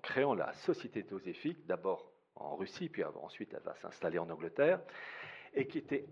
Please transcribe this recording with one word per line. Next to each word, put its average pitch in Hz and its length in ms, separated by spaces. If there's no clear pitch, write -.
créant 131 320
la 80 180
société - 500
théosophique, 98 640
d'abord 87 460
en 143 200
Russie, 185 340
puis - 120
av-, 76 160
ensuite - 380
elle - 80
va - 140
s'installer - 420
en 82 100
Angleterre, 82 500
et 139 100
qui 156 140
était 139 320